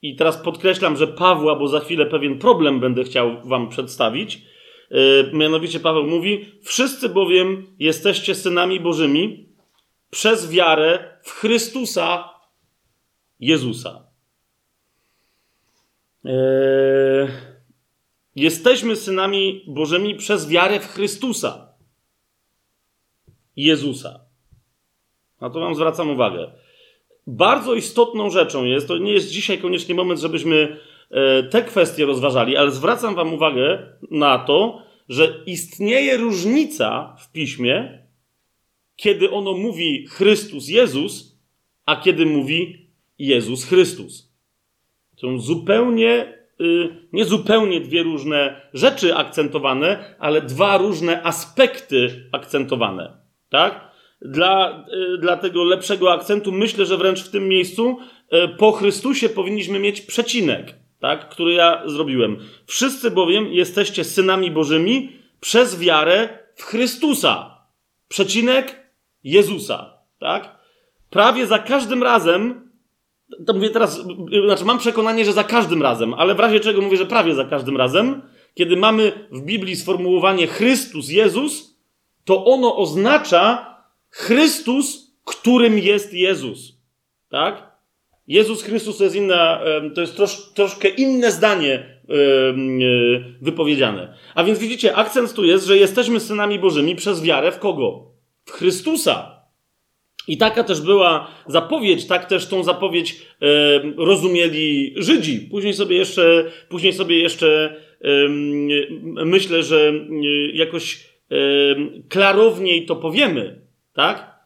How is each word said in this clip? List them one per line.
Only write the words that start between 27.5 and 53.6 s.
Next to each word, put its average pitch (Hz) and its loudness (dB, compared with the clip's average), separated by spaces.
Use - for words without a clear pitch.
istotną 226 -2
rzeczą 156 -2
jest, 131 -2
to 170 -4
nie 202 -2
jest 196 0
dzisiaj 196 -4
koniecznie 180 -4
moment, 180 -2
żebyśmy, 156 0
e, 135 2
te 208 0
kwestie 165 0
rozważali, 131 0
ale 143 4
zwracam 208 -2
wam 165 -4
uwagę 151 -2
na 143 2
to, 185 0
że 156 0
istnieje 240 -2
różnica 202 -2
w - -20
Piśmie, 147 -4
kiedy 190 0
ono 196 -6
mówi 175 -6
Chrystus 190 -2
Jezus, 185 -2
a 151 0
kiedy 165 2
mówi 156 -4
Jezus 123 -2
Chrystus. - 0
To - -20
są 127 -4
zupełnie, 226 0
y, 170 0
nie 202 0
zupełnie 208 0
dwie 143 -2
różne 147 -4
rzeczy 170 2
akcentowane, 147 -2
ale 156 0
dwa 185 0
różne 175 -2
aspekty - 0
akcentowane, 113 -4
tak? 170 0